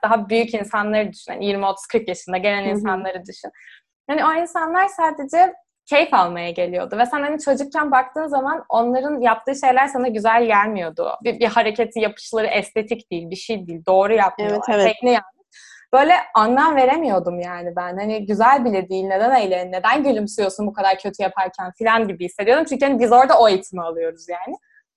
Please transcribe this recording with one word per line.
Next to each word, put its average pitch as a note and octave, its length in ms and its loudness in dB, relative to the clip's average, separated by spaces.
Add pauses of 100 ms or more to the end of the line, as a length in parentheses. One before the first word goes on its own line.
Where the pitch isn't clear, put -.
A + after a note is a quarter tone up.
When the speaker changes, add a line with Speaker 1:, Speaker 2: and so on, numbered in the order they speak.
Speaker 1:
daha G#3+ 260 2
büyük A3+ 260 0
insanları G#3 580 -2
düşün. - 200 -16
Hani G3 140 -8
yirmi, G3 200 -2
otuz, G3 200 -4
kırk A3+ 220 -2
yaşında F3+ 280 -6
gelen G3+ 280 -2
Speaker 2:
Hı - 20 -4
hı. G3+ 40 -2
Speaker 1:
insanları F#3+ 540 -4
düşün. F#3+ 260 -18 (600)
Hani D4 140 0
o D#4+ 180 2
insanlar E4+ 460 0
sadece E4 680 0 (320)
keyif D4 280 2
almaya F3 360 0
geliyordu. F3+ 480 -4
Ve A#3+ 80 2
sen C#4+ 160 -4
hani D4+ 180 -4
çocukken C#4+ 500 -2
baktığın C4+ 360 0
zaman C#4+ 420 -4
onların B3+ 520 -2
yaptığı A#3 340 0
şeyler C4+ 320 2
sana C4 220 -2
güzel A3+ 360 2
gelmiyordu. G3+ 680 0 (120)
Bir, A#3 160 -4
bir A3+ 60 2
hareketi, A3 540 -2
yapışları G#3+ 460 -4
estetik G#3+ 640 -4
değil, E3+ 200 -8
bir E3+ 60 -12
şey G3+ 300 -8
değil. E3+ 200 -12
Doğru G3 280 4
yapmıyorlar. G#3 540 0
Speaker 2:
Evet, G#3 120 2
evet. F#3+ 140 6
Speaker 1:
Tekniği B3 180 0
yanlış. G#3+ 140 0 (680)
Böyle D4 220 6 (200)
anlam C4 420 4
veremiyordum A#3+ 640 2
yani F3 360 -10
ben. F3+ 200 -6
Hani G#3 300 -6
güzel A#3 380 4
bile F#3+ 240 -2
değil, F#3+ 160 -4
neden G3 260 0
eğlen-, F#3 420 0
neden A3+ 300 0
gülümsüyorsun G#3 640 -2
bu G3+ 60 -6
kadar F#3+ 260 0
kötü G3+ 240 -8
yaparken F#3 560 -4
falan A3 300 2
gibi F3 160 -8
hissediyordum. A3+ 440 2
Çünkü C#4 180 -2
hani C4+ 140 2
biz A#3 120 2
orada B3+ 260 8
o A3+ 100 6
eğitimi F#3+ 340 -2
alıyoruz E3 460 -6
yani. F3+ 280 -10 (400)